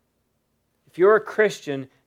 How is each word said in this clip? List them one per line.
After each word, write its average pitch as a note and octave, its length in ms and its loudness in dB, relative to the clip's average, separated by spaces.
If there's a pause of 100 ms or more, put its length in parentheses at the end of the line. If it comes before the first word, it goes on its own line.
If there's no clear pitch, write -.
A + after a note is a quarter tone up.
(880)
If - 120 -14
you're G3+ 180 4
a G#3 40 0
Christian, D3 680 -6 (180)